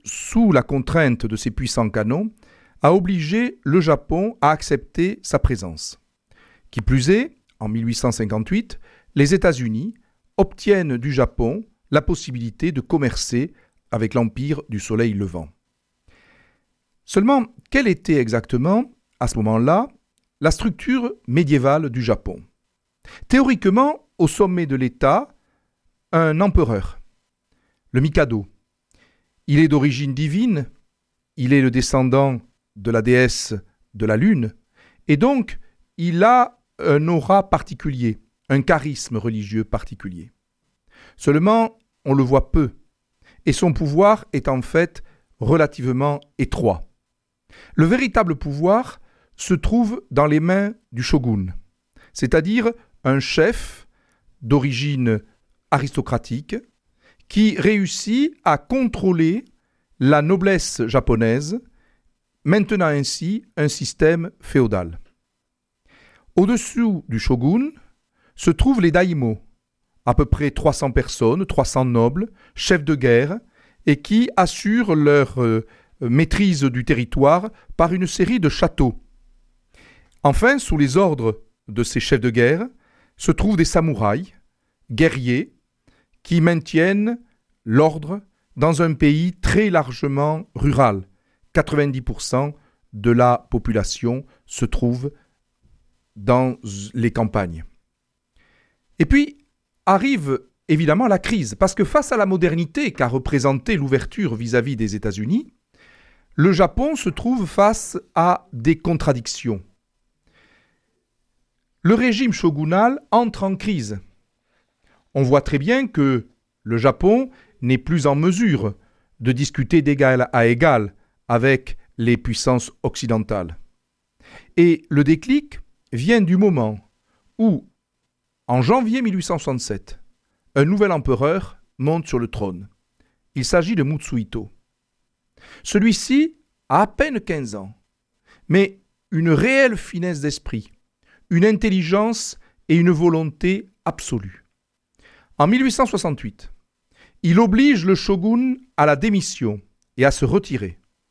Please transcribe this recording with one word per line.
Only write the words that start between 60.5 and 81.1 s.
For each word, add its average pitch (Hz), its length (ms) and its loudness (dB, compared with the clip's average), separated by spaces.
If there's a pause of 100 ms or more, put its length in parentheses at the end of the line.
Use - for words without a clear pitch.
japonaise, 123 720 0 (840)
maintenant 190 400 0
ainsi 151 640 -4 (100)
un 151 120 0
système 165 600 -2 (100)
féodal. 98 600 -2 (1400)
Au-dessous 214 720 0
du 113 100 -4
shogun 156 520 0 (640)
se - 160 -2
trouvent 240 320 2
les 170 80 4
daimyo, 156 480 0 (680)
à 123 100 2
peu 147 120 2
près 147 240 -2
trois 143 240 -2
cents 139 160 -4
personnes, 131 560 -2
trois 139 180 0
cents 131 220 -2
nobles, 123 440 0 (240)
chefs 170 300 0
de 156 100 0
guerre, 131 440 2 (480)
et 147 160 2
qui 220 340 2
assurent 202 580 0
leur, 143 480 2
euh, 113 240 0 (360)
maîtrise 156 640 2
du 123 200 -2
territoire 143 640 2 (280)
par 170 160 2
une 185 120 -2
série 190 320 0
de 160 120 2
châteaux. - 520 0 (1200)
Enfin, 226 360 2
sous 170 180 -4
les 143 220 2
ordres 135 440 0 (260)